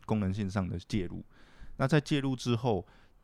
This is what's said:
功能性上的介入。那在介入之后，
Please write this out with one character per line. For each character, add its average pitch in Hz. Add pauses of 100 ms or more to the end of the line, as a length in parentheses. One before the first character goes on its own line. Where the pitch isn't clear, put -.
功 110
能 95
性 98
上 92
的 87 (100)
介 95
入。 90 (540)
那 135
在 151
介 147
入 135
之 120
后， 110 (380)